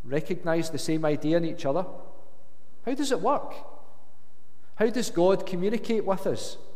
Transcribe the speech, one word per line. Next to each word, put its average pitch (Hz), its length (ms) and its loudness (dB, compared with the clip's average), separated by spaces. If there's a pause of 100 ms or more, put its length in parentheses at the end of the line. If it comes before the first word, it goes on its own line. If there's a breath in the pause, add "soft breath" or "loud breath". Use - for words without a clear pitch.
recognise 165 640 0
the 143 80 -2
same 160 260 2
idea 151 340 2
in 170 80 4
each - 200 -2
other? 156 200 2 (1000)
How 247 80 0
does 277 180 0
it 220 100 0
work? 262 320 2 (1200 soft breath)
How 220 120 2
does 240 220 0
God 185 360 4
communicate 214 600 0
with 185 200 0
us? - 320 0 (180)